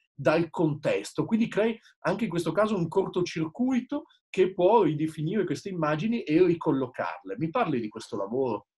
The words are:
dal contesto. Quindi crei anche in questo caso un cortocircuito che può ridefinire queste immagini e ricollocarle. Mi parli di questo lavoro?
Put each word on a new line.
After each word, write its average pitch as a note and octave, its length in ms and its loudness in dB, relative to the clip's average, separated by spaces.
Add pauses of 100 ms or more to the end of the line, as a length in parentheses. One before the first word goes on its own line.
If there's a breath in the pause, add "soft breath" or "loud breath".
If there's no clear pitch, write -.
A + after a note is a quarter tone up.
(140)
dal D#3+ 380 2
contesto. D3 760 -2
Quindi A3 220 2
crei A3 300 0 (240 soft breath)
anche F3 240 -2
in F3 40 -4
questo E3+ 220 -2
caso G#3 260 2
un E3+ 100 0
cortocircuito F#3 1160 -2 (260 soft breath)
che F#3+ 240 2
può G3+ 300 6
ridefinire D#3 640 -2
queste C#3+ 240 -6
immagini F3 520 -2
e D#3+ 240 4
ricollocarle. B2 920 -2
Mi D#3+ 120 -4
parli D#3 320 -2
di G#2+ 80 -6
questo A2 260 -12
lavoro? G#2+ 520 -4 (100)